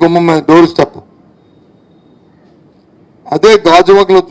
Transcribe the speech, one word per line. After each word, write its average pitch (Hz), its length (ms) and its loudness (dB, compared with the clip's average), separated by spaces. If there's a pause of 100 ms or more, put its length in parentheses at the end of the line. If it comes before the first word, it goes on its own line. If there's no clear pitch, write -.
గుమ్మం 170 280 0
మీద 156 180 -2
డోర్ 165 240 2
స్టెప్. - 260 -4 (2250)
అదే 214 180 0 (160)
గాజువాకలో 185 640 2